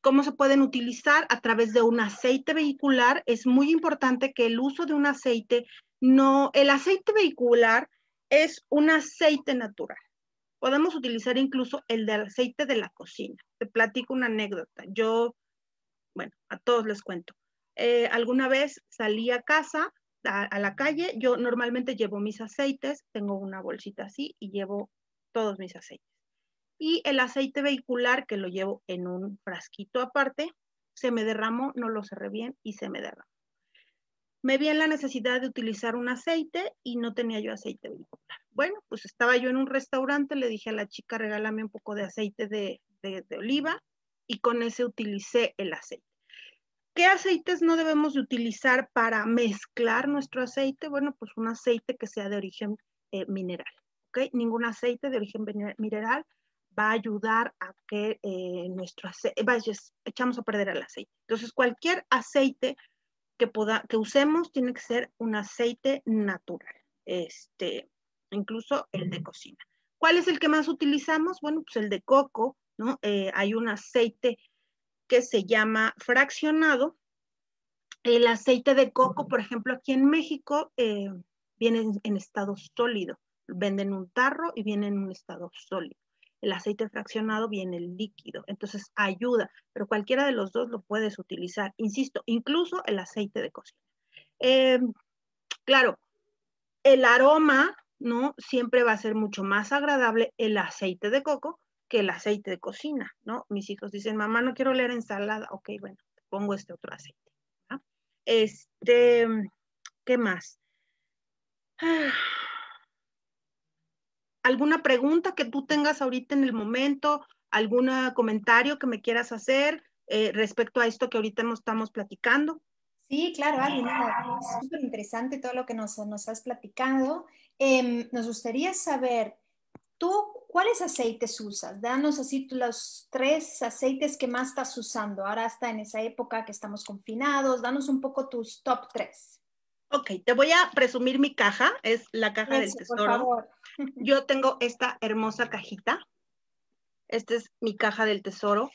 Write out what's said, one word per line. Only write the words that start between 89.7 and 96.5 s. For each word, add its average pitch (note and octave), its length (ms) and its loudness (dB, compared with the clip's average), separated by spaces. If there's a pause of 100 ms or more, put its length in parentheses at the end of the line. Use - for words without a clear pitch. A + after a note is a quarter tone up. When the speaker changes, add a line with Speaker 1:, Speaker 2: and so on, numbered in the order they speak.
Speaker 1:
pero G3+ 140 -8
cualquiera A3+ 400 0
de C#4 60 0
los G3+ 200 -4
dos A#3+ 160 -2
lo A3+ 140 -10
puedes G#3 360 -4
utilizar. F#3+ 600 -8
Insisto, A3+ 480 -4
incluso D#4+ 580 0
el G#3 140 -2
aceite G3+ 420 -6
de - 100 -6
cocina. - 300 -20 (600)
Eh, C4 380 6 (840)
claro, B3+ 340 4 (840)